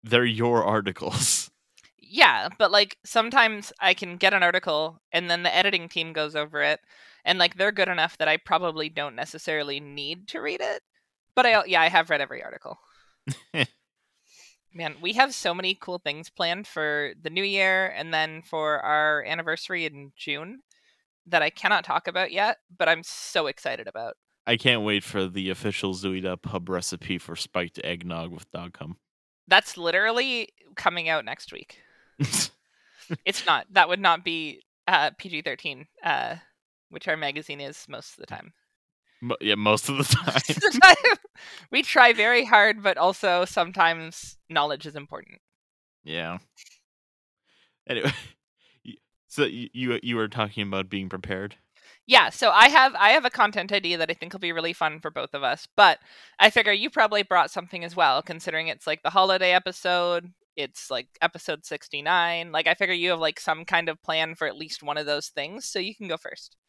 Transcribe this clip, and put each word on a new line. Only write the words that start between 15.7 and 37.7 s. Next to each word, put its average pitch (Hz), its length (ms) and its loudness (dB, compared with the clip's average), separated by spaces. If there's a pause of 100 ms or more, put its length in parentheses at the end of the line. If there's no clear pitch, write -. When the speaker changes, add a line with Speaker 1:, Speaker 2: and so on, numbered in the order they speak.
Speaker 2:
cool 180 260 -10
things 156 280 -8
planned 180 380 -4
for 147 560 -4
the 160 80 -8
new 180 140 -4
year 190 520 0
and 160 160 -6
then 156 300 -4
for 151 380 -4
our 151 440 0
anniversary 165 640 -6
in 139 280 -12
June 165 460 -10 (680)
that 170 140 2
I 151 80 2
cannot 190 360 -2
talk 160 240 -4
about 180 220 -4
yet, 202 280 -2 (200)
but 165 120 2
I'm 165 120 0
so - 440 -6
excited 123 420 -8
about. 117 260 -10 (320)
Speaker 1:
I 120 120 2
can't 120 240 2
wait 104 200 0
for 95 260 -4
the 92 200 -6
official 95 460 -4
Zooey 92 480 -6
pub 87 260 -8
recipe 90 480 -6
for 85 200 -14
spiked - 460 -8
eggnog 85 500 -8
with 85 180 -18
dog 87 240 -14
cum. 80 240 -16 (500)
Speaker 2:
That's 185 300 2
literally 220 680 -2 (280)
coming 175 320 -2
out 156 160 -2
next - 280 -14
week. - 260 -20 (400)
Speaker 1:
<laughs> - 320 -2 (760)
Speaker 2:
It's - 180 -4
not. 151 280 2
That 180 160 6
would 180 120 -2
not 180 240 2
be, 160 380 -8 (240)
uh, 156 320 4
P - 100 -16
G 160 140 -10
thirteen, 143 440 -10 (180)
uh, 131 320 -4 (520)
which - 200 -12
our 160 80 -2
magazine 147 440 -10
is 143 280 -16